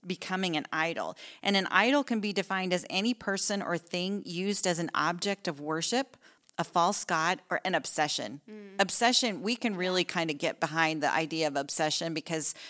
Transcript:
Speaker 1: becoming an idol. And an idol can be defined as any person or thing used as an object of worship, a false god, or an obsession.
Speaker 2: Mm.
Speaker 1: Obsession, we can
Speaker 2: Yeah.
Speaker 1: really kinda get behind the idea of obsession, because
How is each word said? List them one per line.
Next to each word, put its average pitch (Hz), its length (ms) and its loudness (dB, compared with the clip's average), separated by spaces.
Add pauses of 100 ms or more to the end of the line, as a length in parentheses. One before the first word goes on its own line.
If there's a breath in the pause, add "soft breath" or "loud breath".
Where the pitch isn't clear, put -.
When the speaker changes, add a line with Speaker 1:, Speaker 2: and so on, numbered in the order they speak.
Speaker 1:
becoming 185 500 -2
an 147 140 -4
idol. 156 460 -2 (260 loud breath)
And 202 140 2
an 190 140 2
idol 262 340 4
can 226 160 0
be 202 140 -2
defined 185 400 0
as 175 160 0
any 214 240 0
person 202 480 0
or 170 160 -2
thing 185 480 -4
used 190 400 0
as 175 120 2
an 165 160 -2
object 175 540 0
of 147 100 -6
worship, 160 600 -2 (400 soft breath)
a 170 60 0
false 180 400 2
god, 170 460 0
or 180 140 0
an 185 100 0
obsession. 143 720 -2
Speaker 2:
Mm. 202 320 -12
Speaker 1:
Obsession, 226 640 4
we 226 140 0
can 233 180 0
Speaker 2:
Yeah. 180 60 -4
Speaker 1:
really 185 240 2
kinda 165 280 -2
get 147 280 -2
behind 160 420 2
the 147 100 4
idea 160 360 0
of 139 80 -2
obsession, 156 580 0
because 156 400 -2 (160 loud breath)